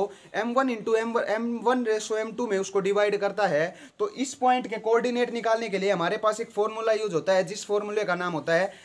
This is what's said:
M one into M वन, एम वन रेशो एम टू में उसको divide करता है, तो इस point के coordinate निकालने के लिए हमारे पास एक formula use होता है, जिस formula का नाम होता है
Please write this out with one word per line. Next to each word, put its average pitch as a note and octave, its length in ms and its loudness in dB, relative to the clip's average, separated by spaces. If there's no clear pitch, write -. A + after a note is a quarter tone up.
M A3+ 180 -2
one C4 160 4
into A3+ 260 0
M A3+ 180 0
वन, A3+ 120 2
एम A#3 340 -2
वन B3 260 2
रेशो A3 320 -2
एम A3 140 -4
टू A#3+ 160 -4
में G3 100 0
उसको F#3+ 220 -2
divide G3+ 380 2
करता G3+ 300 0
है, E3 280 0
तो G#3 100 0
इस - 240 -6
point B3+ 340 2
के A3 100 -6
coordinate A#3+ 560 0
निकालने A3+ 360 0
के F#3+ 80 -2
लिए F#3+ 140 2
हमारे F3+ 260 0
पास G#3+ 220 0
एक A#3 120 -6
formula A3 420 0
use G#3+ 200 -2
होता E3 200 2
है, F#3 100 4
जिस G3 220 -8
formula G#3 380 -2
का F3+ 120 0
नाम F3+ 180 -4
होता D#3 200 0
है F#3 180 2